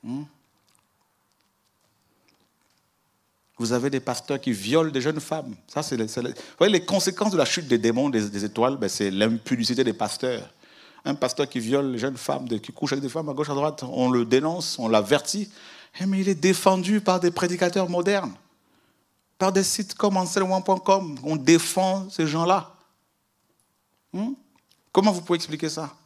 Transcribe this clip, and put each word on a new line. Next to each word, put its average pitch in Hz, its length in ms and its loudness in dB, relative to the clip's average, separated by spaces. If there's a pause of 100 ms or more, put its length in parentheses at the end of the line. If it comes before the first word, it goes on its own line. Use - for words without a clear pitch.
Hmm ? 131 220 -8 (3250)
Vous 117 160 -2
avez 127 180 0
des 135 80 -2
pasteurs 135 420 -6
qui 127 120 -2
violent 139 380 0
des 135 100 -2
jeunes 151 180 -2
femmes. 139 360 -8 (120)
Ça, 151 160 -6
c'est 135 140 -4
le, 110 100 -2
c'est 117 160 -6
le, 120 60 -4
vous - 60 -10 (220)
voyez, 202 160 6
les 175 100 2
conséquences 196 480 0
de 185 60 0
la 147 80 4
chute 165 220 -4
des 123 100 4
démons, 117 320 2
des, 110 200 0
des 101 160 -6
étoiles, 120 320 0
ben, 107 120 -2
c'est 101 220 -2
l'impudicité 113 720 0
des 113 100 0
pasteurs. 117 580 -6 (540)
Un 139 100 -2
pasteur 135 340 -2
qui 127 100 -4
viole 135 320 0
les 120 80 -4
jeunes 127 180 -4
femmes, 135 300 -6
de, 117 100 -2
qui - 140 -10
couche - 220 -4
avec 139 100 -4
des 135 60 -6
femmes 156 200 -6
à 139 40 -6
gauche, 147 160 -4
à 143 60 -4
droite, 147 280 -4
on 127 260 0
le 120 160 2
dénonce, 156 540 0
on 113 80 -2
l'avertit. 113 640 2 (480)
Eh, 185 60 -4
mais 190 160 0
il 190 80 0
est 190 60 2
défendu 185 680 2
par 185 180 2
des 175 100 2
prédicateurs 180 580 0
modernes, 175 460 0 (1040)
par 190 140 2
des 190 120 2
sites 190 300 -4
comme 196 240 2
ancien 185 240 0
one 190 220 0
point 190 160 2
com. 190 440 2
On 156 120 0
défend 185 760 4
ces 165 160 -2
gens-là. 165 500 2 (1400)
Hmm ? 214 200 -4 (580)
Comment 202 200 6
vous 180 100 -2
pouvez 170 160 0
expliquer 156 320 -6
ça ? 156 240 -8 (120)